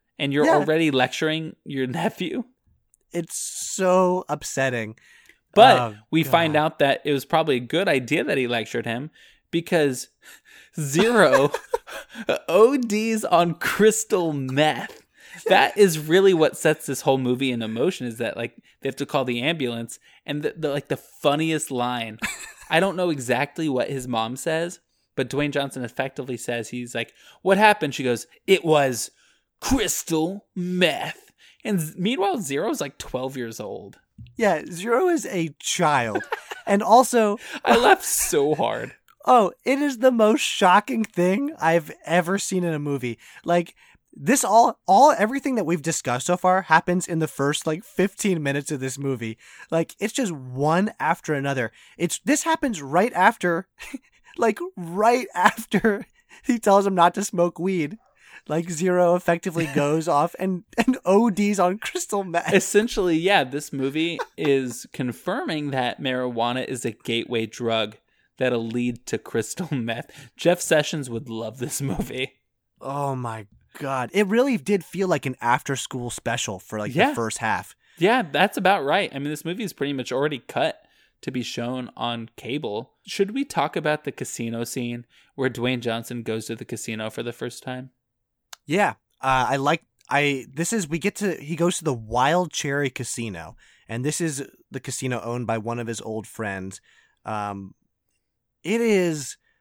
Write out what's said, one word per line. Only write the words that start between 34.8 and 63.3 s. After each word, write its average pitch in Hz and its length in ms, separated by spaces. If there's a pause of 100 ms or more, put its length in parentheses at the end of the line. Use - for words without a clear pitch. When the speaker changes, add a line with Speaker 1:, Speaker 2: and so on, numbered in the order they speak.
Speaker 2:
is 330 180
a 165 340
child. 123 680
Speaker 1:
<laughs> - 60 (320)
Speaker 2:
And 202 160
also 220 540 (260)
Speaker 1:
I - 140
laughed 254 300
so 147 480
hard. 113 400 (320)
Speaker 2:
Oh, 233 260 (120)
it 269 160
is 277 180
the 262 120
most 226 300
shocking 208 640
thing 202 560
I've 160 300 (160)
ever 175 320
seen 185 260
in 170 80
a 156 60
movie. 139 400 (260)
Like, 175 300 (400)
this 170 300
all, 220 440
all, 254 300
everything 262 380
that 190 100
we've 165 160
discussed 131 440
so 180 120
far 185 240
happens 175 440
in 165 120
the 156 100
first, - 380
like, 160 180
fifteen 180 580
minutes 143 300
of 139 80
this 131 180
movie. 123 380 (340)
Like, 165 300
it's 208 140
just 220 180
one 143 640
after 156 360
another. 135 360 (280)
It's, - 220
this 285 240
happens 294 380
right 165 300
after 180 560 (240)
<laughs> 262 60 (400)
like, 226 200 (180)
right 208 540
<laughs> - 40
after 208 720 (380)
he 240 140
tells 202 280
him 196 80
not 175 200
to 202 100
smoke 175 340
weed, 175 400 (500)
like, 165 220
Zero 180 440
effectively 170 520
Speaker 1:
<laughs> 139 80
Speaker 2:
goes 147 340
off 156 300
and, 185 260 (120)
and 254 280
O 208 260
Ds 202 280
on 185 200
crystal 208 460
meth. 175 280
Speaker 1:
Essentially, 202 640
yeah, 170 280